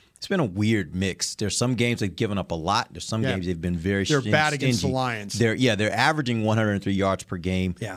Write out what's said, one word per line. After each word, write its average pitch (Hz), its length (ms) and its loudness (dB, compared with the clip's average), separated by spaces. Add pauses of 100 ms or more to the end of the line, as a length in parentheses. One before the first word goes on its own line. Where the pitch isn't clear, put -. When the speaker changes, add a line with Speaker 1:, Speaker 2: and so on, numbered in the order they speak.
(160)
Speaker 1:
it's - 100 -14
been 196 140 2
a 156 40 2
weird 101 480 0
mix. 92 440 -2
There's 101 200 -2
some 123 200 0
games 120 240 0
they've 98 140 -2
given 104 220 -2
up 90 140 -2
a 85 60 -2
lot. 95 340 0
There's - 160 -12
some 110 160 -2
Speaker 2:
Yeah. 131 100 2
Speaker 1:
games 92 140 -4
they've 87 140 -2
been 87 180 0
very 98 260 0
Speaker 2:
They're 143 160 2
Speaker 1:
stin-, 107 120 -2
Speaker 2:
bad 151 220 2
against 131 240 2
the - 20 -2
Speaker 1:
stingy. 135 140 0
Speaker 2:
Lions. 113 440 -4
Speaker 1:
They're, 110 160 4
yeah, 120 220 2
they're 104 160 0
averaging 123 500 2
one 107 160 2
hundred 107 240 2
three 98 100 -2
yards 95 300 2
per - 160 -8
game 92 420 0
Speaker 2:
Yeah. 98 160 -8